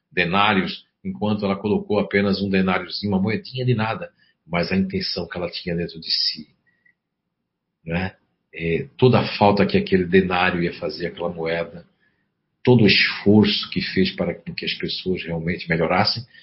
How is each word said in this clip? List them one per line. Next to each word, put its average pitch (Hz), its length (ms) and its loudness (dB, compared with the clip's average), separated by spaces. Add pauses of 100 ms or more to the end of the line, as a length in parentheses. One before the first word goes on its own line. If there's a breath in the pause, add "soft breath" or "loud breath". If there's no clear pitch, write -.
(100)
denários, 92 760 0 (200)
enquanto 104 400 -4
ela 98 100 0
colocou 101 460 0
apenas 98 400 0
um 98 100 -2
denáriozinho, 95 640 0
uma 95 100 2
moedinha 110 420 -4
de 123 100 2
nada, 107 360 -2 (340)
mas 85 280 -2
a 92 40 0
intenção 92 520 -2
que 87 100 -10
ela 87 120 -4
tinha - 260 -6
dentro 82 240 -6
de - 100 -10
si, - 380 -4 (1400)
né? 90 320 -4 (360)
É, 82 440 -4
toda 117 240 6
a - 160 -4
falta 101 300 4
que 98 100 0
aquele 92 300 2
denário 90 560 2
ia 85 100 -2
fazer, 82 340 -8
aquela 85 220 -8
moeda, 85 580 -6 (800)
todo 123 180 6
o 98 60 8
esforço - 800 4
que 90 100 -4
fez 92 300 0
para 87 240 -4
que - 300 -12
as 82 100 -4
pessoas 90 480 -6
realmente 82 460 -6
melhorassem, 82 560 0 (180 soft breath)